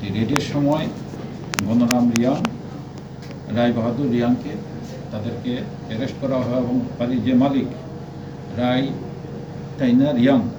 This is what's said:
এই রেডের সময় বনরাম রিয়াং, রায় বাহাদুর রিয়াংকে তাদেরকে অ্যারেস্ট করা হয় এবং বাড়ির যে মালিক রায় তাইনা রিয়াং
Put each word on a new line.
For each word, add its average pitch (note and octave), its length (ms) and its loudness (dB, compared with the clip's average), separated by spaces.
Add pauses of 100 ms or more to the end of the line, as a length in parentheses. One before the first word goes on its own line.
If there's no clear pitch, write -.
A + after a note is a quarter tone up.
এই G2 120 -4
রেডের B2 360 2
সময় C#3+ 340 2 (800)
বনরাম A#2+ 480 4
রিয়াং, B2 240 4 (1160)
রায় A#2+ 200 4
বাহাদুর A#2 380 0
রিয়াংকে - 380 2 (600)
তাদেরকে A2 400 -4 (360)
অ্যারেস্ট B2 340 -4
করা C3 220 0
হয় B2 200 0
এবং B2 120 0 (220)
বাড়ির B2 280 0
যে B2+ 160 4
মালিক C3+ 260 2 (920)
রায় B2+ 260 2 (920)
তাইনা C3 300 6 (100)
রিয়াং C3 220 6 (180)